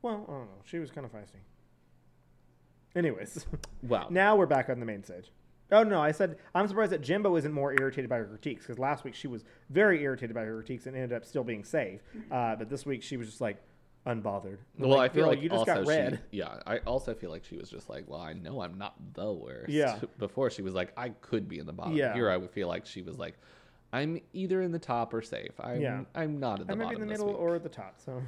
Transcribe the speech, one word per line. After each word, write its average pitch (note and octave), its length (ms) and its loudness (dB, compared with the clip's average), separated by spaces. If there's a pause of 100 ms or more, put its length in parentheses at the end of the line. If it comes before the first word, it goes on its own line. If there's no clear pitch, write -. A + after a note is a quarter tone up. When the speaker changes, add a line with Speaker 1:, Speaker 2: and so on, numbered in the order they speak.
Speaker 1:
Well, G#3+ 260 -4
I - 40 -8
don't C#3 140 -8
know. G2 180 -18
She E3+ 140 -8
was D3+ 120 -6
kinda C3+ 180 -10
feisty. G2+ 320 -16 (1500)
Anyways. C#3+ 560 0
<laughs> D3+ 60 -4 (260)
Speaker 2:
Wow. A2+ 280 0
Speaker 1:
Now G3 240 6
we're G3 120 8
back C3+ 240 4
on B2 100 -2
the A#2 60 -4
main G2+ 180 -6
stage. F2+ 260 -14 (400)
Oh, A3 140 12
no. G3+ 160 4
I D3+ 100 6
said, E3 280 2 (160)
"I'm G3 120 6
surprised G3+ 240 2
that E3 100 0
Jimbo F3+ 360 4
isn't D3+ 160 2
more C#3 260 0
irritated C3 320 0
by B2 80 2
her A2 60 0
critiques," G#2+ 420 -8
'cause A#2+ 120 -8
last C#3 260 0
week B2+ 100 -8
she - 140 -8
was A#2+ 160 -8 (260)
very F3 320 6
irritated B2+ 320 -2
by A#2 80 -2
her A2 140 -4
critiques A#2 300 -8
and C3 100 -8
ended B2+ 160 -4
up A#2 120 -4
still C3 200 -2
being A2+ 180 -4
safe. G#2+ 380 -2 (300)
Uh, A#2+ 260 0
but A2 120 -8
this C3 160 -6
week C3+ 200 -4
she C#3 120 -8
was A#2 120 -8
just, - 120 -12
like, G#2 220 -4 (440)
unbothered. G2+ 520 -4 (220)
I'm B2+ 80 4
Speaker 2:
Well, C3+ 100 10
Speaker 1:
like, B2+ 140 6
Speaker 2:
I - 20 -14
feel D3+ 100 6
Speaker 1:
"Girl, - 100 6
Speaker 2:
like C#3 80 -2
Speaker 1:
you D#3+ 80 0
just F#3+ 100 4
Speaker 2:
also F#3 140 4
Speaker 1:
got - 120 2
red." D3+ 340 2 (120)
Speaker 2:
she, G#2 60 -4
yeah, D#2 280 -6
I G#2+ 120 -2
also A#2+ 360 -2
feel F2+ 160 -10
like D#2+ 140 -10
she E2+ 120 -14
was F2 140 -12
just - 180 -14
like, - 200 -12
"Well, D#2 120 -10
I D#2 120 -10
know F2+ 300 -8
I'm F2+ 160 -8
not G2+ 160 -8 (200)
the G#2 180 -4
worst." C2 380 -8
Speaker 1:
Yeah. C3+ 380 2
Speaker 2:
<laughs> - 100 -18
Before A#2+ 320 0
she - 120 -10
was F#2+ 120 -4
like, F#2 220 -2
"I B2 140 -6
could G#2 380 -4
be D#2+ 120 -8
in E2 60 -10
the D#2 60 -10
bottom." D#3 220 -4
Speaker 1:
Yeah. C3 200 2
Speaker 2:
Here A2+ 140 4
I F#2 80 4
would F2+ 140 -4
feel G2 160 -2
like F2 180 -4
she - 180 -12
was D#2+ 140 -10
like, E2 220 -10 (540)
"I'm D3 280 -2 (120)
either F#3 300 0
in F3 100 0
the E3 80 -2
top A#2 340 -2
or A2+ 80 0
safe. - 380 -8
I'm, B2 200 -4
Speaker 1:
Yeah. C3 240 -2 (120)
Speaker 2:
I'm D#3 240 -2
not A#2+ 200 0
in F#3 60 -6
the G3 60 -4
Speaker 1:
I G3 40 -2
might A3+ 80 -2
be A#3 120 -4
Speaker 2:
bottom G#3+ 60 -6
Speaker 1:
in G#3+ 60 -6
the G#3+ 60 -4
Speaker 2:
this G#3 60 -4
Speaker 1:
middle G3+ 140 0
Speaker 2:
week." - 80 -4
Speaker 1:
or E3+ 120 4
at E3+ 80 -2
the E3+ 60 -6
top, F#2+ 320 -14
so. B2+ 280 -8